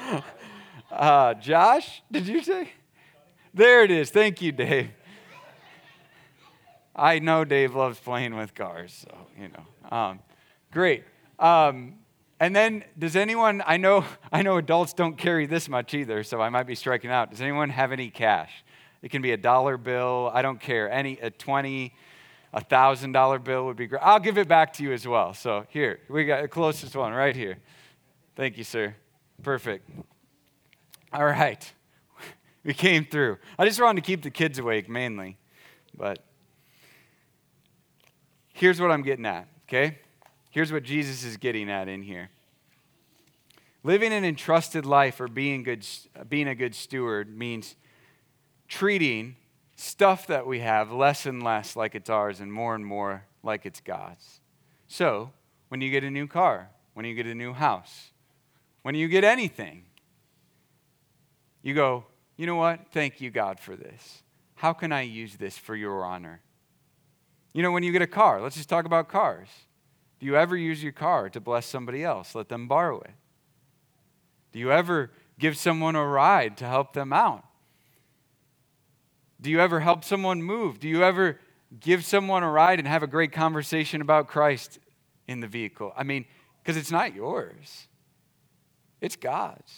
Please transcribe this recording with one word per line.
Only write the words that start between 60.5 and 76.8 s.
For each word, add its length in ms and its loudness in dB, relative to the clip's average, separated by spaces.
you 100 -6
go, 320 0
"You 80 -8
know 100 -4
what? 380 -2
Thank 260 -4
you, 100 -10
God, 300 -4
for 160 -16
this. 480 -20
How 160 -2
can 220 -6
I 80 -2
use 340 -12
this 220 -10
for 180 -12
your 300 -6
honor?" 340 -12
You 100 -4
know, 120 0
when 100 0
you 80 -2
get 100 2
a 60 0
car, 320 4
let's 160 -10
just 140 -14
talk 160 0
about 240 0
cars. 400 -2
Do 80 -14
you 120 2
ever 180 4
use 260 -6
your 120 -10
car 360 -2
to 120 -12
bless 240 -4
somebody 360 -8
else, 340 -6
let 120 -10
them 220 -10
borrow 320 -2
it? 100 -20
Do 60 -14
you 120 -2
ever 400 2
give 200 0
someone 400 0
a 100 0
ride 500 4
to 80 -12
help 280 -2